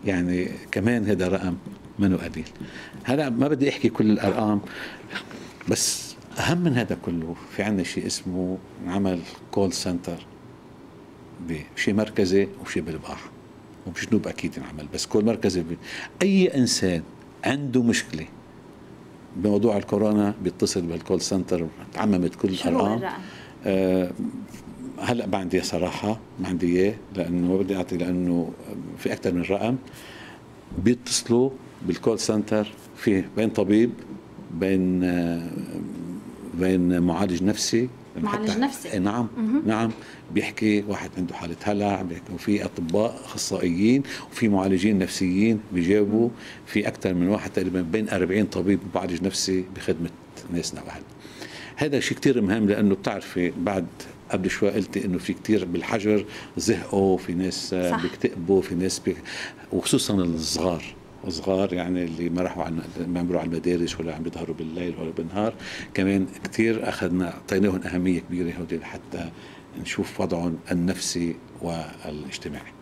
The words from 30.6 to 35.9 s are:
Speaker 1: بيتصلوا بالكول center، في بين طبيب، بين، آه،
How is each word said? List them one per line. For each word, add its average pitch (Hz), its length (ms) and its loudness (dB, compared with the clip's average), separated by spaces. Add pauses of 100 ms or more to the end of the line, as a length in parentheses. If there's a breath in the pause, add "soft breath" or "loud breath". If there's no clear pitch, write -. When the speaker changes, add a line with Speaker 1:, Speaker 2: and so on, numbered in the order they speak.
Speaker 1:
بيتصلوا 120 720 2 (360)
بالكول 95 320 2
center، 107 540 0 (240)
في 95 280 4 (120)
بين 107 140 2
طبيب، 110 400 4 (640)
بين، 92 500 4
آه، 85 440 0 (1080)